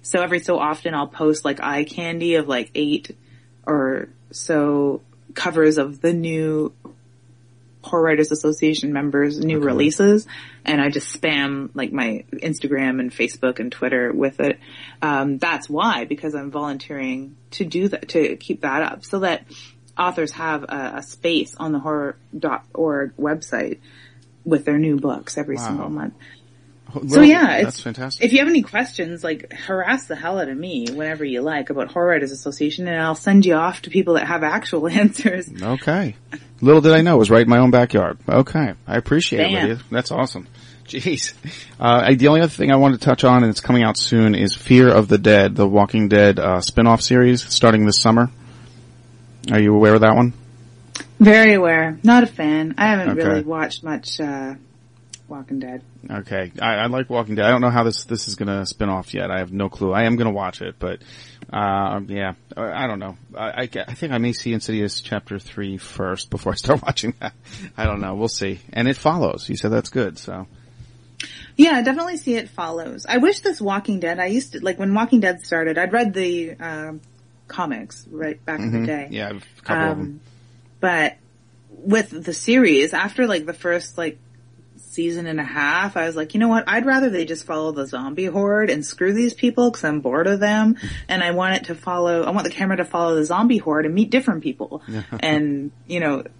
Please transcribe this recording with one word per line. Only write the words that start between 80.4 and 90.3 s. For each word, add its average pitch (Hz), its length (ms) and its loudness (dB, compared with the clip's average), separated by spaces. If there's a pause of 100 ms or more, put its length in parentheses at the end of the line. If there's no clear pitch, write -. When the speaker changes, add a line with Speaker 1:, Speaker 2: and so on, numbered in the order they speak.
Speaker 1:
But 170 360 -2 (540)
with 208 400 -2 (140)
the 170 100 -8
series, 170 600 2
after, 196 320 -2
like, 175 200 -4
the 170 60 -10
first, 175 460 -4
like, 160 200 -6 (580)
season 170 500 -6
and 156 120 -6
a 151 60 -6
half, 151 520 -4
I 165 100 -2
was 160 100 -6
like, 156 180 -8
"You 214 60 0
know 233 80 2
what? 226 200 2
I'd 233 180 0
rather 269 240 2
they 175 140 -4
just 160 200 -10
follow 156 280 -6
the 143 140 -6
zombie 135 400 -8
horde 202 440 0
and 147 140 -2
screw - 280 -2
these 233 220 0
people 240 360 2
'cause - 140 -10
I'm 151 160 -2
bored 139 260 -2
of 202 140 0